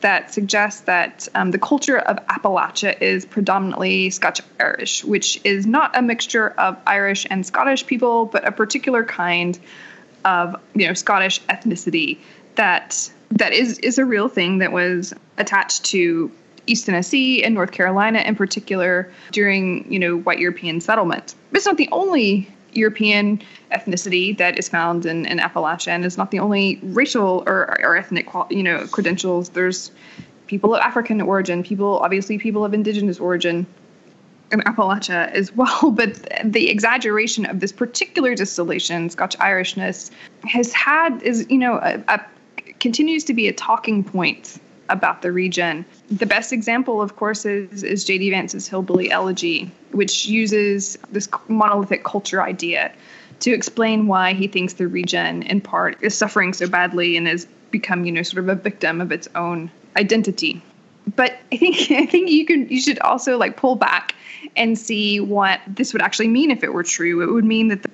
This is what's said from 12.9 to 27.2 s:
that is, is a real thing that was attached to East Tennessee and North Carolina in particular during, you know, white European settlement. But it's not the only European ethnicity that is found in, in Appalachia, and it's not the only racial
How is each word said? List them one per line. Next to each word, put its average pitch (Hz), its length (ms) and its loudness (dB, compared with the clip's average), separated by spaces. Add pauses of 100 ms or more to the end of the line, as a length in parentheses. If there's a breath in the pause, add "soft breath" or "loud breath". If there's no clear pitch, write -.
that 208 240 2
is, 233 260 2
is 247 180 0
a 269 60 4
real 214 240 2
thing 190 300 0
that 185 160 0
was 180 400 -2 (240)
attached - 480 -2
to 170 440 0 (380)
East 208 180 2
Tennessee 254 580 2
and 220 120 2
North 190 160 0
Carolina 202 480 2
in 208 160 0
particular 185 720 0 (220 loud breath)
during, 196 600 0
you 196 80 0
know, 175 180 0
white 170 220 0
European 170 420 -2
settlement. 208 540 0 (160)
But - 60 2
it's 392 80 0
not 381 120 2
the - 160 0
only 226 560 2 (260)
European 208 640 2 (300 loud breath)
ethnicity 180 680 -2
that 175 200 0
is 170 120 -6
found 170 360 0
in, 165 200 -2
in - 140 -2
Appalachia, 170 500 -2
and 175 160 -2
it's 175 120 -6
not 202 140 -4
the 190 80 -2
only 202 440 0
racial 190 640 0